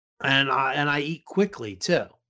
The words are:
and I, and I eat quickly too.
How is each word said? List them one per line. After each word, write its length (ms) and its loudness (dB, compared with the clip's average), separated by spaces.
and 280 2
I, 240 0
and 160 0
I 100 0
eat 240 -4
quickly 520 -2
too. 280 0